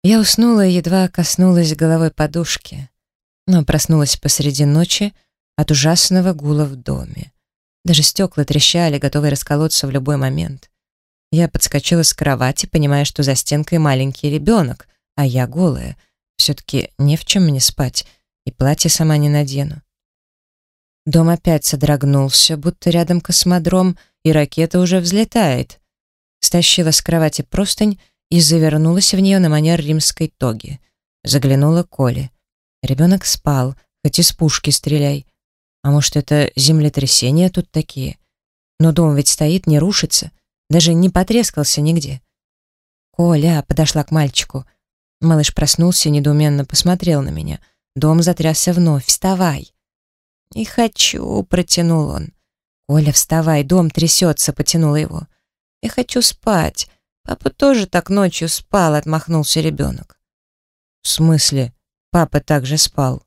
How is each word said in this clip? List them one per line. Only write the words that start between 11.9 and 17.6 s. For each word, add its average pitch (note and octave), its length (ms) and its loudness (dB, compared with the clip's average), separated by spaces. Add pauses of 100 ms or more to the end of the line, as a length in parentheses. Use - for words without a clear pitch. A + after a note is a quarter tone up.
с - 100 0
кровати, B2+ 520 -2
понимая, C#3+ 380 0
что C#3+ 200 -4
за C3+ 100 0
стенкой D3+ 440 -2
маленький C#3 520 -2
ребенок, D3+ 560 0 (300)
а C#3+ 100 0
я B2+ 220 0
голая. C3+ 480 -2 (400)
Все-таки - 600 -4
не C#3+ 200 2
в - 80 -10
чем F#3 220 0
мне C#3 120 0
спать, - 480 -4 (400)